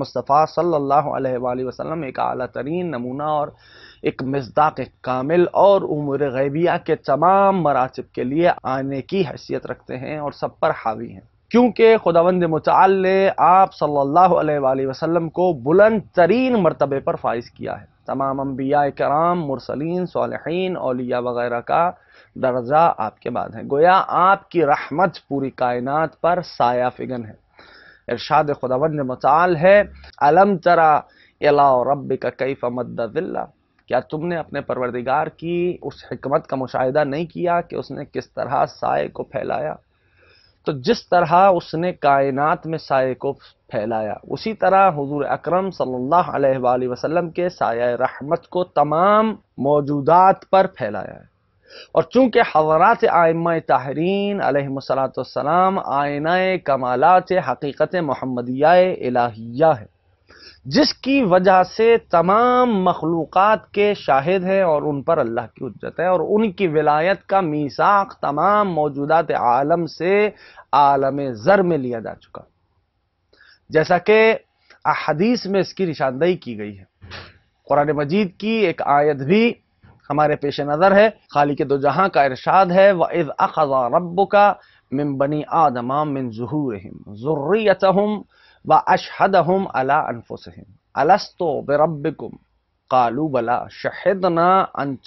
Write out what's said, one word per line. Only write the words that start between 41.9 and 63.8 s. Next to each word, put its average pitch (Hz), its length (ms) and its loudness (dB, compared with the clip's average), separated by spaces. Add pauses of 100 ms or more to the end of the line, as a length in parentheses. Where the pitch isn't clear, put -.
کائنات 139 640 2
میں 160 140 -6
سائے 131 340 0
کو 139 180 -6 (380)
پھیلایا، 110 440 -4 (200)
اسی 220 200 -6
طرح 190 360 4
حضور 143 380 -4
اکرم 180 420 -2
صلی 127 240 -6
اللہ 147 420 0
علیہ 135 220 2
وآلہ 127 300 0
وسلم 156 420 -4
کے 175 200 -4
سایہ 120 500 -2
رحمت 139 480 -4
کو 180 160 -4 (160)
تمام 196 540 2 (320)
موجودات 147 840 2
پر 190 160 4 (100)
پھیلایا 104 380 -8
ہے۔ - 180 -20 (600)
اور 156 120 2
چونکہ 240 360 2 (140)
حضرات 156 580 4
ائمہ 165 380 2 (180)
طاہرین 170 760 -2
علیہم 135 320 -2
الصلوۃ 131 420 -4
والسلام 170 640 0 (160)
آئینہ 143 420 -2 (280)
کمالات 139 680 2 (160)
حقیقت 147 460 -4 (100)
محمدیہ 127 640 -2
الہیہ 127 1120 2
ہے، 95 60 -20 (800)
جس 196 300 2
کی 269 200 0 (140)
وجہ 185 360 6
سے 220 200 0 (240)
تمام 233 640 2 (120)
مخلوقات 170 880 0
کے 202 240 2